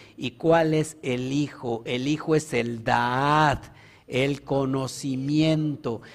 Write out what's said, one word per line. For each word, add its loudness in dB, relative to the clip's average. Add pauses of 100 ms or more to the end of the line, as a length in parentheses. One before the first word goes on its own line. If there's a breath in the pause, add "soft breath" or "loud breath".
(180 loud breath)
¿Y -6
cuál 4
es -2
el -2
Hijo? -2
El -2
Hijo 0
es 0
el -2
Da'at, 2 (440 loud breath)
el -2
conocimiento. -2 (120)